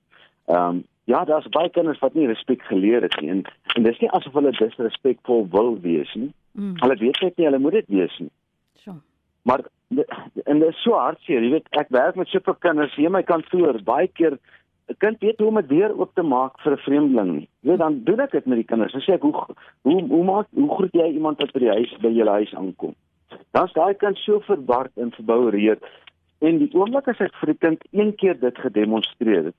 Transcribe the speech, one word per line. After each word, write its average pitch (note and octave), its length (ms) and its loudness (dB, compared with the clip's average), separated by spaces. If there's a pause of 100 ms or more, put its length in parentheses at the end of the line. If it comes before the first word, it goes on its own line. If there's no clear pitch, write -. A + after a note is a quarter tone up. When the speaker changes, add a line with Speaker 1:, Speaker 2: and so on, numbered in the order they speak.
(460)
Speaker 1:
Ehm, F2 360 0 (240)
ja, C#3+ 200 0
daar's D3+ 240 0
baie D#3 200 0
kinders E3 300 -2
wat C3 140 0
nie D#3 140 2
respek A#2 340 -2
geleer G#2+ 400 2
het F2+ 200 -2
nie, D2+ 80 -6
en, F#2 140 -2 (320)
en A#2+ 80 2
dis A#2 160 0
nie A3+ 120 0
asof D#3 220 -4
hulle C#3+ 180 2
disrespekvol A#2 1000 -2
wil G#2+ 300 2
wees E2 360 -2
nie. C3 180 -8 (180)
Speaker 2:
Mm. G3+ 300 -8
Speaker 1:
Hulle C3 180 2
weet A#2+ 220 -2
net F3+ 160 -4
nie, E3+ 80 2
hulle C#3 140 2
moet C#3 120 0
dit A3 160 -2
wees F#2 320 -2
nie. E2 120 -14 (520)
Speaker 2:
So. G3+ 80 -18 (520)
Speaker 1:
Maar, B3 180 2 (260)
d-, C#3 180 -2 (400)
en D3 140 2
dit D#3+ 100 4
is - 140 -6
so A#3 100 2
hartseer, C#3+ 500 -2
jy A#2+ 80 0
weet, D3+ 200 -2
ek D3 180 -2
werk C3+ 260 2
met F3+ 120 -4
soveel F#3 320 -2
kinders D3+ 360 0
hier D3 100 2
in E3+ 100 2
my F#3 80 0
kantoor, D#3+ 600 0
baie C#3 240 0
keer, D#3 300 0 (520)
'n A#2+ 100 -10
kind A3+ 220 0
weet A3 180 0
hoe G#3+ 80 2
om A3 100 2
'n F3 100 0
deur F3+ 320 2
oop F3+ 160 -4
te F#3 80 0
maak C3 380 -2
vir D3 120 0
'n C3+ 100 0
vreemdeling C#3 520 2
nie. - 120 -8 (140)
Jy B2+ 80 -2
weet, F3+ 100 2
dan D#3 240 -2
doen G3 160 0
ek C#4 120 -4
dit - 140 -2
met B2 120 0
die A2+ 80 0
kinders. A2 260 -2
Dan C3+ 100 -10
sê F#3+ 120 2
ek, E3+ 80 0
"Hoe, D3 240 -2 (380)
hoe, F3 240 2
hoe D#3 160 2
maak, F#3+ 300 0
hoe D3 220 0
groet F#3 180 -2
jy E3 200 2
iemand D3+ 260 -2
wat C#3+ 140 -4
by C3+ 60 -2
die A#2+ 100 4
huis, A2 320 0
by A#2 80 2
julle A2+ 200 2
huis G#2 260 0
aankom?" F2 380 -8 (580)
Dan D#3 140 2
is - 80 -8
daai F3+ 200 2
kind G3+ 240 -2
so G#3 220 0
verward C3 580 -2
en A#2+ 140 -6
verboureerd. A2 720 0 (580)
En E3 160 2
die D3 160 0
oomblik A#3 340 0
as A#3 140 -2
ek G3 180 -2
vir - 140 -6
die - 60 -16
kind D#3+ 220 0 (100)
een G#3 240 0
keer F3+ 240 0
dit B2 180 -2
gedemonstreer G#2+ 880 0
het, F2 140 -8